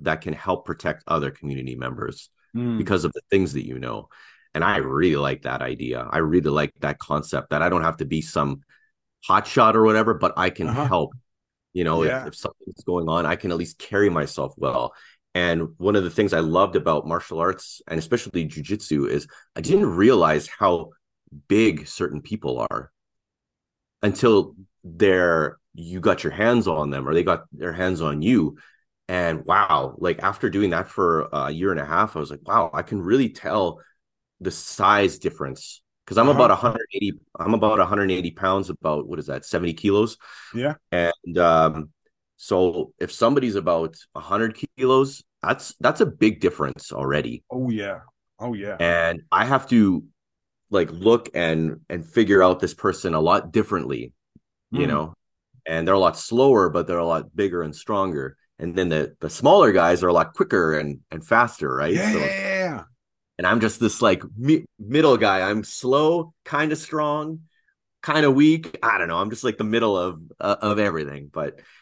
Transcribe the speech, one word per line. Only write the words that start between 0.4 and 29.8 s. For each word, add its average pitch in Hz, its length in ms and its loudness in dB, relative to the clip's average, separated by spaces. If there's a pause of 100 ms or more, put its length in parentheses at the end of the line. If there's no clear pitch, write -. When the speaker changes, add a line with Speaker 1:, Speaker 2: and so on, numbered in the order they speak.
Speaker 1:
protect - 420 -6
other 73 240 -2
community 67 440 -10
members 64 540 -10 (260)
Speaker 2:
Mm. 120 220 -4
Speaker 1:
because 95 260 0
of 82 80 -2
the - 180 -12
things 92 240 2
that 67 140 -8
you 64 100 -10
know. 60 300 -10 (480)
And 80 80 -2
I 98 140 2
really 71 400 0
like 69 240 -4
that 65 200 -6
idea. 62 480 -8
I 80 100 -2
really 78 300 2
like 73 300 0
that 73 180 -4
concept 73 520 -6
that 76 120 -2
I 85 60 2
don't 87 160 0
have 80 140 -2
to 76 80 -6
be 76 160 -4
some 71 400 -4 (680)
hotshot 110 460 4
or 110 80 6
whatever, 110 300 4
but 87 240 -2
I 92 120 0
can 82 200 -6
Speaker 2:
Uh-huh. 139 160 -4
Speaker 1:
help. 87 260 0 (640)
You 90 100 -2
know, 82 200 2
Speaker 2:
Yeah. 127 180 -2
Speaker 1:
if, - 80 -12
if - 60 -16
something's - 500 -14
going 87 240 -2
on, 82 160 0
I 85 100 0
can 90 160 -6
at 85 60 -2
least 85 200 -10
carry 101 320 0
myself 76 460 -4
well. 64 380 -4 (420)
And 85 420 -2
one 101 200 2
of 95 80 0
the 87 40 -4
things 101 240 0
I 82 60 2
loved 90 380 2
about 80 280 -2
martial 82 340 -6
arts, - 460 -6
and 82 140 -6
especially 85 480 -4
jujitsu, 76 640 -4
is - 180 -4 (280)
I 82 60 -8
didn't 104 320 0
realize 85 540 4
how 90 440 -2 (580)
big 98 360 2
certain - 360 -8
people 64 500 -6
are 65 200 -10 (1080)
until 107 540 4 (300)
they're, 87 720 2 (140)
you 85 260 -12
got 90 240 0
your 78 80 -4
hands 110 340 2
on 76 260 -2
them 67 160 -6
or 76 60 -2
they 85 100 4
got 85 280 -2
their 82 220 -10
hands 90 280 -2
on 73 200 -2
you. 90 360 0 (520)
And 85 360 -2
wow, 82 540 0